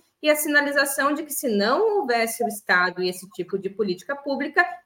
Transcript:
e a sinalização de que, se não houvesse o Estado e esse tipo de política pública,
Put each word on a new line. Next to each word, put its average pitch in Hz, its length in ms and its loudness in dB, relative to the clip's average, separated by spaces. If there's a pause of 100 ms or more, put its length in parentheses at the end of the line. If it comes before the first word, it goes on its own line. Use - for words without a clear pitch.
(220)
e 302 80 2
a 302 60 6
sinalização 285 800 2
de 311 100 -4
que, 302 80 -10
se - 160 -4
não 277 540 2
houvesse 233 420 0
o 233 40 -2
Estado 180 540 0
e 185 60 0
esse 180 220 -6
tipo 180 280 -6
de 185 120 -4
política 202 480 -4
pública, 285 480 0 (200)